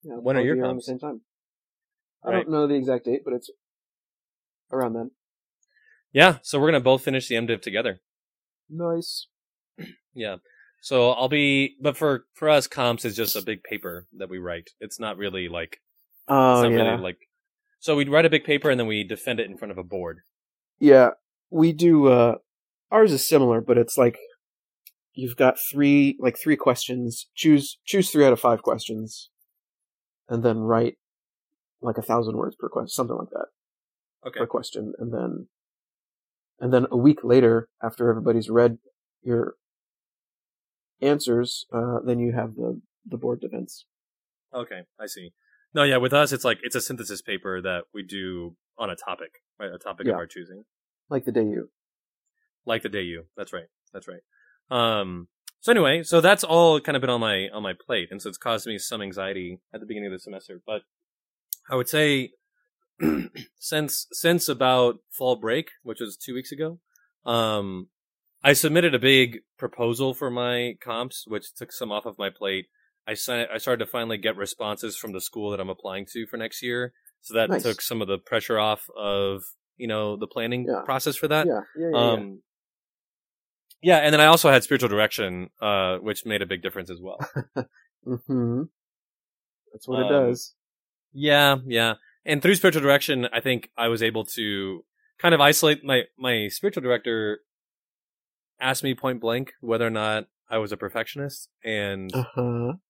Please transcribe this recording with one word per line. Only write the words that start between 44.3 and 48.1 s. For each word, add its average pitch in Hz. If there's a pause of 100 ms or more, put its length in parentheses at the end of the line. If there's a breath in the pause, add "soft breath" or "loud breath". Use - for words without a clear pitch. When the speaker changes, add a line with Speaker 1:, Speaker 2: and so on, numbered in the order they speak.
Speaker 2:
Okay, 113 (180)
I 107
see. 90 (420)
No, 147
yeah, 135
with 127
us, 143
it's 131
like, 117
it's 123
a 117
synthesis 107
paper 92
that 90 (100)
we 104
do 90 (220)